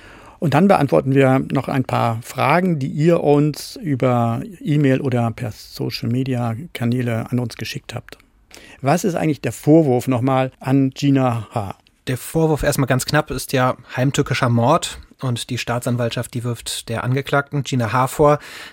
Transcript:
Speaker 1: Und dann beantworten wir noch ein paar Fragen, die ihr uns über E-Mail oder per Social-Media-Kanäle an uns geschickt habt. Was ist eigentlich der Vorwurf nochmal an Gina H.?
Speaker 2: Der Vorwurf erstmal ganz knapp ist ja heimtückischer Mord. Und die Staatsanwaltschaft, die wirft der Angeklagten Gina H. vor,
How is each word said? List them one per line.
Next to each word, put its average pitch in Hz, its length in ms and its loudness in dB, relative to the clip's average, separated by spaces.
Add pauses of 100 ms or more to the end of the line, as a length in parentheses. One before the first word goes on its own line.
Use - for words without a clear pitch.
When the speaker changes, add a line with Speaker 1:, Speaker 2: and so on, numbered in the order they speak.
(400)
Speaker 1:
Und 151 120 0
dann 180 160 6
beantworten 143 460 4
wir 135 240 6
noch 143 300 -4
ein 135 160 0
paar 117 360 -2
Fragen, 156 600 0
die 135 80 -4
ihr 165 340 2
uns 147 540 2
über 127 680 0 (180)
E-Mail 147 400 2
oder 120 300 0
per 113 220 -8
Social-Media-Kanäle 120 1800 -4
an 123 80 -2
uns 120 180 -6
geschickt - 380 -12
habt. - 240 -14 (640)
Was 147 220 2
ist 175 100 0
eigentlich 156 260 -2
der 113 120 -4
Vorwurf 147 560 4
nochmal 131 500 0
an 135 320 2
Gina 131 640 0
H.? 101 220 -6 (320)
Speaker 2:
Der 127 100 -4
Vorwurf 160 460 0
erstmal 143 240 0
ganz 127 180 0
knapp 151 240 0
ist - 220 -10
ja 127 240 2 (200)
heimtückischer 135 540 0
Mord. 120 480 2 (220)
Und 120 300 -6
die 120 80 -6
Staatsanwaltschaft, 120 760 -4
die 120 80 -6
wirft - 460 -8
der 113 160 -4
Angeklagten 139 580 -2
Gina 120 300 -2
H. 127 160 2
vor, 147 320 4 (320)